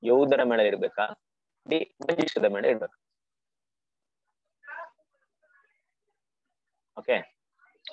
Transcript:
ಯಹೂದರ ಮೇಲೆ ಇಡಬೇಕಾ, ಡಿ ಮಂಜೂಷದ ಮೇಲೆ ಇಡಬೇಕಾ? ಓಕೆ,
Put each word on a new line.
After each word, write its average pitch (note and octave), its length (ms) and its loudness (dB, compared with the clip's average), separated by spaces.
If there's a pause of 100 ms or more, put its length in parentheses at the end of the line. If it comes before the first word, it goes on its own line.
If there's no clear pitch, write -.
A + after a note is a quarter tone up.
ಯಹೂದರ C3 380 4
ಮೇಲೆ A#2 240 2
ಇಡಬೇಕಾ, G2+ 400 -2 (640)
ಡಿ D#3 320 -4
ಮಂಜೂಷದ D#3 440 -2
ಮೇಲೆ G#2 260 0
ಇಡಬೇಕಾ? - 260 -4 (4000)
ಓಕೆ, B2 160 0 (760)